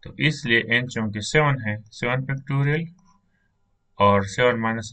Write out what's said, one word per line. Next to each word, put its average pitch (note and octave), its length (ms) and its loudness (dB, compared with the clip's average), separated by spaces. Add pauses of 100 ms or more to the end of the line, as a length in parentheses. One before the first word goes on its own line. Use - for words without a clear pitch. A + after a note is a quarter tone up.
तो - 160 -16
इसलिए A#2+ 600 2
n B2+ 60 -6
चूंकि G#2+ 340 -4
सेवन C#3+ 400 2
है, G#2+ 200 -6
seven B2+ 440 -4
factorial C#3 640 -2 (1120)
और G2+ 280 6
seven A#2+ 320 2
minus A2+ 340 -4